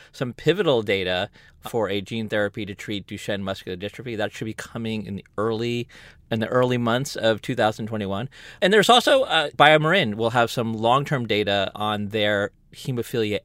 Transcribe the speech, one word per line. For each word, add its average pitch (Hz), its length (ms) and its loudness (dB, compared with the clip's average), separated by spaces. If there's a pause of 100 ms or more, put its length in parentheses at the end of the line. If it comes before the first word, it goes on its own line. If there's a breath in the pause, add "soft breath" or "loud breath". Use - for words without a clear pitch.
(120 soft breath)
some 123 200 -6
pivotal 151 500 2
data 98 480 -2 (300 soft breath)
for 110 280 -2
a 101 140 -2
gene 110 260 -6
therapy 104 380 -2
to 98 80 -10
treat 101 320 -10
Duchenne 101 340 -6
muscular 95 360 -6
dystrophy. 110 400 -10
That 104 160 -4
should - 120 -10
be 110 100 -8
coming 110 520 -8
in 101 100 -8
the - 80 -12 (140)
early, 117 500 -2 (420 soft breath)
in 113 100 -2
the 110 80 -2
early 123 300 2
months 120 380 0
of 110 260 2
two 127 140 -4
thousand 110 300 0
twenty-one. 104 420 -6 (320 loud breath)
And 190 120 2
there's 214 180 6
also, 254 320 6
uh, 156 280 0
BioMarin 156 640 6
will 117 160 0
have 117 220 2
some 113 220 -2
long-term 123 520 2
data 101 480 0
on 104 340 -4
their 104 420 0 (240)
hemophilia 113 720 -4